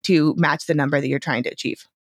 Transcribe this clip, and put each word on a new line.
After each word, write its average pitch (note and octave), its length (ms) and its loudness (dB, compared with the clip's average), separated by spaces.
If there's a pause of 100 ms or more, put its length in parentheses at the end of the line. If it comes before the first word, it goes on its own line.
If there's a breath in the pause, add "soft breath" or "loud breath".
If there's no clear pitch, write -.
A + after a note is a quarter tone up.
to D#3 340 4
match D#3 300 0
the D#3+ 80 0
number C#3+ 260 2
that C3+ 60 -4
you're C#3 120 -2
trying B2 240 -2
to - 60 -4
achieve. - 360 -8 (160)